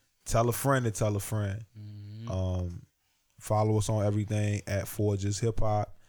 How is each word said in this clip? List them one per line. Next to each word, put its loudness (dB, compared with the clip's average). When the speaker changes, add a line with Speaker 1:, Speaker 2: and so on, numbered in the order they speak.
Speaker 1:
tell 2
a 2
friend 2
to 0
tell 0
a -2
friend. -4
Speaker 2:
Mm-hmm. -12
Speaker 1:
Um, -2
follow 2
us 0
on 2
everything 0
at -2
Forges 0
Hip 0
Hop. 2